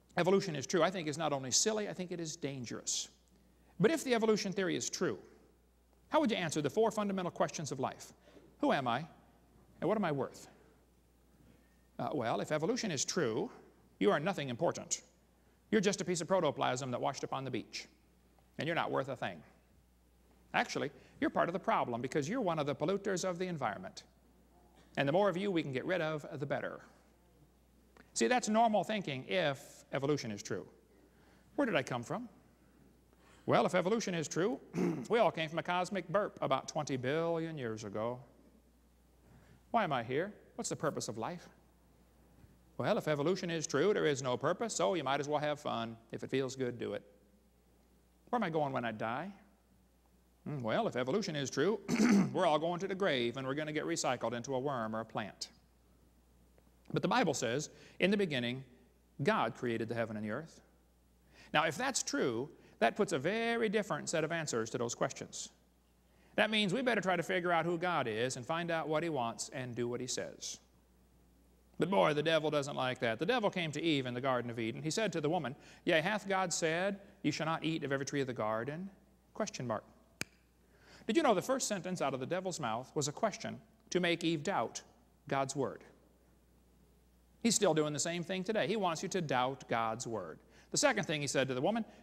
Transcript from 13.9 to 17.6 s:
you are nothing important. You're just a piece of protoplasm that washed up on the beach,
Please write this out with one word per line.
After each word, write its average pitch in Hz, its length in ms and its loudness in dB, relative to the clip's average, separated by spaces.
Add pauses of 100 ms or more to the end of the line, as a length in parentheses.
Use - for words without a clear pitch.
you 202 140 4
are 156 80 4
nothing 156 300 -2
important. 123 520 -2 (680)
You're 214 100 4
just 190 180 2
a 175 60 -4
piece 175 160 -2
of 156 60 -6
protoplasm 135 640 2
that 120 100 -2
washed 139 220 -2
up 143 100 -6
on 135 100 -4
the 131 60 -6
beach, - 380 -6 (720)